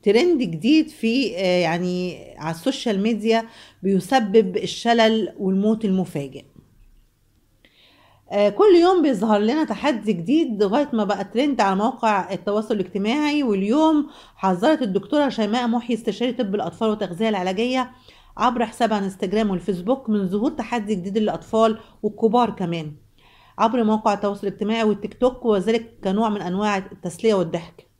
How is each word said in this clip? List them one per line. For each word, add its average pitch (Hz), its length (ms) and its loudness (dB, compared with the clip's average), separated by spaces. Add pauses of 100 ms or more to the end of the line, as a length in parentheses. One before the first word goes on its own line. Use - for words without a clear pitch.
ترند 254 400 4
جديد 226 460 2
في، 226 480 -2
آه، 180 40 -6
يعني 180 760 0 (200)
على 160 160 -6
السوشيال 208 480 -2
ميديا 226 420 0 (380)
بيسبب 196 720 2
الشلل 220 840 2
والموت 202 460 0
المفاجئ. 156 600 -4 (1900)
آه، 208 180 2
كل 359 320 6
يوم 359 220 6
بيظهر 214 360 2
لنا 247 260 2
تحدي 220 480 -2
جديد 214 500 0
لغاية 254 300 2
ما 214 120 0
بقى 196 200 -2
ترند 247 360 -2
على 196 160 2
مواقع 214 560 0
التواصل 208 420 -4
الاجتماعي. 262 680 -2
واليوم 277 640 2 (300)
حذرت 208 460 2
الدكتورة 254 460 0
شيماء 226 400 -2
محي، 233 260 -2
استشاري 226 380 -4
طب 220 220 -4
الأطفال 214 340 -2
والتغذية 208 400 -2
العلاجية، 220 600 -2 (460)
عبر 240 300 0
حسابها 220 300 -2
على 196 80 -2
انستجرام 196 460 -2
والفيسبوك، 190 600 -4
من 202 180 0
ظهور 208 220 0
تحدي 220 440 -4
جديد 196 240 -4
للأطفال 220 600 0 (240)
والكبار 220 480 0
كمان 170 420 -6 (680)
عبر 226 260 2
مواقع 214 280 2
التواصل 202 340 -4
الاجتماعي 214 360 -2
والتيك 208 320 -2
توك، 254 300 -2
وذلك 226 600 0
كنوع 208 240 0
من 208 140 -4
أنواع 196 340 -2
التسلية 196 580 -2
والضحك. 170 540 -4 (120)